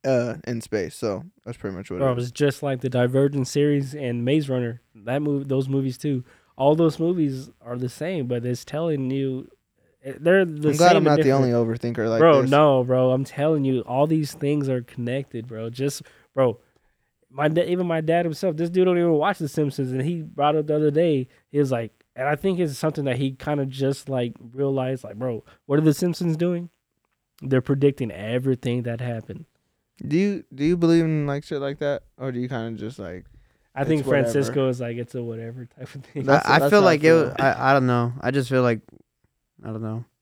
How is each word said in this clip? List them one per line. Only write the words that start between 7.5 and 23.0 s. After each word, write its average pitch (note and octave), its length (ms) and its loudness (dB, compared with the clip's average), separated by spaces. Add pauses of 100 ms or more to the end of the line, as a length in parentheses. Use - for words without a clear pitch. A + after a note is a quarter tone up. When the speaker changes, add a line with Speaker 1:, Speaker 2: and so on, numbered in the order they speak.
Speaker 2:
are A#2+ 160 -10
the B2+ 120 -4
same, D#3+ 380 -6
but A#2+ 180 -4
it's B2 200 -4
telling D3 440 -4
you, C3+ 400 -4 (540)
eh, C3+ 160 -12
they're F#3 240 4
the D3+ 280 0
Speaker 1:
I'm C#3 40 2
glad E3+ 140 6
Speaker 2:
same - 0 -
Speaker 1:
I'm F#3+ 80 8
Speaker 2:
and F3+ 80 4
Speaker 1:
not D3 120 6
the D#3 60 4
Speaker 2:
different. C3 320 4
Speaker 1:
only A2+ 220 0
overthinker A#2 320 -4
like A2+ 100 0
Speaker 2:
Bro, D3+ 220 8
Speaker 1:
this. C3 100 0
Speaker 2:
no, C#3+ 320 6
bro. B2+ 280 2
I'm C3 120 0
telling D3 400 -2
you, C3 180 0
all C3 260 0
these D#3+ 260 0
things C#3+ 340 -2
are B2+ 140 -2
connected, B2 680 -8
bro. A2+ 220 -10
Just, C3+ 320 -6 (320)
bro, B2+ 260 2 (680)
my C#3+ 180 -2
da-, D#3+ 180 2
even F3+ 220 -2
my E3 140 0
dad E3 240 2
himself, E3 320 -4
this E3+ 120 -2
dude F#3 160 2
don't F3+ 120 2
even E3+ 160 2
watch D#3 260 0
The D#3+ 80 -4
Simpsons, C3+ 460 -2
and C3 80 -4
he E3 200 -4
brought D3+ 360 0
up D3+ 100 -2
the D3+ 80 0
other D3+ 160 2
day, D3+ 380 0 (200)
he C#3+ 100 -2
was C3+ 120 2
like, A#2 220 -4 (220)
and C3 120 -4
I D3 80 0
think F3+ 240 -2
it's D3+ 180 -2
something D#3 280 -4